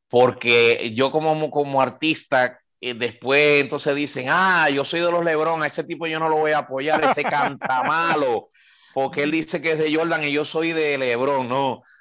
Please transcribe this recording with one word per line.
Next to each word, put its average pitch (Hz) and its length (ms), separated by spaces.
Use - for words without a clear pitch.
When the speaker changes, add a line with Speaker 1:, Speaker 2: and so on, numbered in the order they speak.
Speaker 1:
porque 120 840
yo 131 160
como, 156 400
como 139 300
artista, 131 760
eh, 123 120
después 135 680
entonces 143 340
dicen, 143 340
"Ah, 175 400
yo 139 140
soy 165 180
de 170 100
los 170 120
LeBron, 160 400
a 147 40
ese 156 160
tipo 160 240
yo 160 120
no 160 100
lo 156 80
voy 156 140
a 151 80
apoyar, 143 440
ese 247 200
canta 139 600
Speaker 2:
<laughs> 131 40
Speaker 1:
malo, 151 600
porque 135 300
él 151 80
dice 160 300
que 160 100
es 156 80
de 156 160
Jordan 165 280
y 147 100
yo 147 120
soy 160 280
de 151 240
LeBron". 131 500
No, 131 340